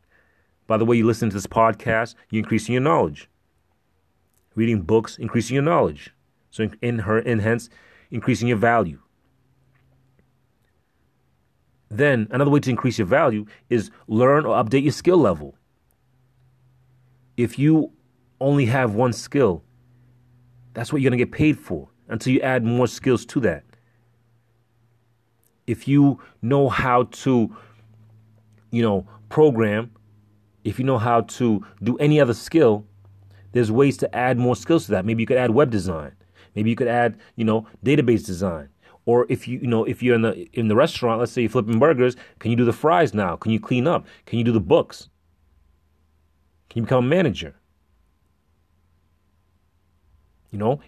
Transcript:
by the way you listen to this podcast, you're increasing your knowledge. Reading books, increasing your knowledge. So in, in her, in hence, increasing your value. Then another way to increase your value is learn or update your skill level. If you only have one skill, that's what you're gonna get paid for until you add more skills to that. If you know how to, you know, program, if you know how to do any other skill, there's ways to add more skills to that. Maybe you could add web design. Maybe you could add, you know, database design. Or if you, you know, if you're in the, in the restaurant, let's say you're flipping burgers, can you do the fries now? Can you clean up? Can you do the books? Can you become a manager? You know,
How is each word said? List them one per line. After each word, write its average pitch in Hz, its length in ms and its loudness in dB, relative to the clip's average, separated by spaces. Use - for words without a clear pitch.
by 110 120 0
the 113 80 0
way 120 100 2
you 110 100 2
listen 113 220 0
to 95 60 -6
this 98 120 -8
podcast, 113 680 -2
you're 110 80 -4
increasing 107 340 -4
your 127 80 0
knowledge. 131 480 -2
Reading 113 260 0
books, 110 380 -2
increasing 117 340 -4
your 139 120 0
knowledge. 123 500 -2
So - 120 -8
in, 101 180 -6
in 120 200 -4
her, 107 180 0
in 117 220 -2
hence, 113 280 -2
increasing 117 380 -2
your 120 80 0
value. 104 440 0
Then 120 400 0
another 139 200 0
way 147 100 4
to 135 100 -4
increase 117 260 -2
your 104 100 0
value 117 380 0
is 117 220 -2
learn 127 400 2
or 110 160 0
update 131 220 0
your 147 80 0
skill 180 260 2
level. 82 360 0
If 120 200 -2
you 151 360 2
only 139 260 2
have 120 300 0
one 123 160 2
skill, 110 500 0
that's 117 180 -8
what 147 80 -2
you're 131 80 2
gonna 120 160 2
get - 60 -6
paid 151 260 0
for 73 320 -10
until 120 240 -4
you 139 80 2
add 131 240 -2
more 120 240 0
skills - 380 -2
to - 140 -6
that. 85 220 -2
If 113 180 -6
you 143 340 2
know 139 260 0
how 127 360 0
to, 117 520 -2
you 117 100 0
know, 101 240 0
program, 113 640 2
if 110 160 -6
you 127 40 -2
know 131 140 0
how 117 220 2
to 110 440 -2
do 120 180 -2
any 147 220 4
other 120 140 2
skill, 113 500 2
there's 120 180 2
ways 135 280 2
to - 180 -4
add 127 200 0
more 123 200 2
skills 165 300 0
to 98 60 -10
that. 95 120 -2
Maybe 113 180 -2
you 110 40 -2
could 127 100 0
add 123 160 2
web 147 180 4
design. 85 420 -4
Maybe 107 140 0
you 113 60 -2
could 123 120 -2
add, 120 300 0
you 117 80 -4
know, 110 240 0
database 123 420 2
design. 85 420 -6
Or 120 240 2
if - 180 -6
you, 123 140 -8
you 123 80 -6
know, 113 160 0
if 117 180 -6
you're 123 140 4
in 113 60 2
the, 92 260 -4
in 117 80 -2
the 107 80 2
restaurant, 170 460 0
let's 123 100 -2
say 127 120 -4
you're 110 80 0
flipping 113 280 -2
burgers, 127 380 2
can 113 100 -4
you 117 60 0
do 123 80 2
the 113 80 2
fries 156 420 0
now? 92 220 -2
Can - 160 -4
you 107 80 0
clean 127 260 -2
up? 165 200 -2
Can 113 120 -6
you 117 60 -2
do 120 80 0
the 110 80 2
books? 120 480 -2
Can 120 120 -8
you - 20 -4
become 123 240 0
a - 20 -2
manager? 135 460 -2
You 107 80 -10
know, 120 300 -2